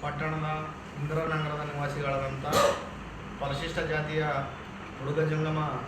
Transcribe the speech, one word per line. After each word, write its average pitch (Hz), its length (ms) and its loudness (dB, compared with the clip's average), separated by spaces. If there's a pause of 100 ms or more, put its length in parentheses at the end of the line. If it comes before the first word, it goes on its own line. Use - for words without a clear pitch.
ಪಟ್ಟಣದ 156 680 -2 (280)
ಇಂದಿರಾನಗರದ 151 720 0
ನಿವಾಸಿಗಳಾದಂಥ 135 800 0 (880)
ಪರಿಶಿಷ್ಟ 143 360 -2
ಜಾತಿಯ 156 440 2 (760)
ಹುಡುಗ 143 200 0
ಜಂಗಮ 156 680 2